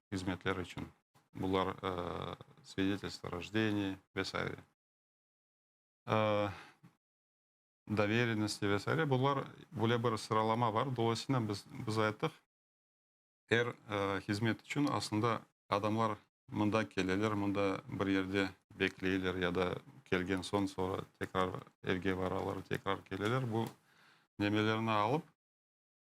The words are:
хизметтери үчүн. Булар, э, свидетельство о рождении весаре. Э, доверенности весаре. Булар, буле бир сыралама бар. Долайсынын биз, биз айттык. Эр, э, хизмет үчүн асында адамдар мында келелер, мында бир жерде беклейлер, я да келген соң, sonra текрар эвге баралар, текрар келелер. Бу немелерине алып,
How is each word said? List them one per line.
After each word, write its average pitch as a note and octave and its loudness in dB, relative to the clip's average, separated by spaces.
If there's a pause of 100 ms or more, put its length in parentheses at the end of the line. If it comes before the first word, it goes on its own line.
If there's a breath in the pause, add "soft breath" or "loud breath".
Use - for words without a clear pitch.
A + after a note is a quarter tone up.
(120)
хизметтери F#2 -2
үчүн. - -10 (480)
Булар, F#2+ 0
э, F2 -4 (280)
свидетельство F#2+ -4
о - -8
рождении G2 -2 (180)
весаре. F#2 -4 (1500)
Э, G#2+ 2 (1400 loud breath)
доверенности G#2+ 2
весаре. A#2 0
Булар, C3+ 0 (240)
буле A#2 2
бир A2+ 0
сыралама A2 2
бар. A#2 2
Долайсынын A2+ 0
биз, G#2 -4 (220)
биз A2 -2
айттык. A2 0 (1160)
Эр, A#2 2 (140)
э, G2 0
хизмет A2 0
үчүн C#3+ 0
асында G#2+ 0 (280)
адамдар G#2+ 2 (320)
мында G#2+ 2
келелер, G2 0
мында G2+ 0
бир G2 -2
жерде G2 2 (220)
беклейлер, F#2 0
я F2+ 2
да F2+ 2 (420)
келген F2+ 2
соң, G2+ 0
sonra F#2+ -4 (160)
текрар F#2 0 (240)
эвге F#2 0
баралар, F#2+ -2
текрар F#2+ -2
келелер. A2 0
Бу A2+ 0 (720 soft breath)
немелерине G#2+ 2
алып, A2 2 (800)